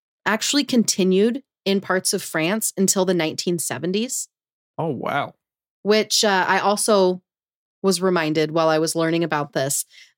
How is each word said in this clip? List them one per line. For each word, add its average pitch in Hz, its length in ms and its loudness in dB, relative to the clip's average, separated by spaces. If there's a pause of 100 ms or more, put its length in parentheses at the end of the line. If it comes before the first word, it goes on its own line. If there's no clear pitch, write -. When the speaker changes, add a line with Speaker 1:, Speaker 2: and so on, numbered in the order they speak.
(260)
Speaker 1:
actually 226 380 0
continued 208 800 2 (200)
in 196 160 0
parts 185 320 -2
of 196 80 -2
France 175 560 -2
until 190 280 2
the 185 100 2
nineteen 170 460 -2
seventies. 185 680 -6 (480)
Speaker 2:
Oh, 160 120 -4
wow. 139 460 -4 (500)
Speaker 1:
Which, 214 400 2
uh, 190 240 2
I 185 100 2
also 190 640 2 (600)
was 185 200 0
reminded 156 480 0
while 160 180 2
I 156 120 4
was 160 160 -2
learning 165 260 0
about 151 300 -2
this, 143 320 -2 (340)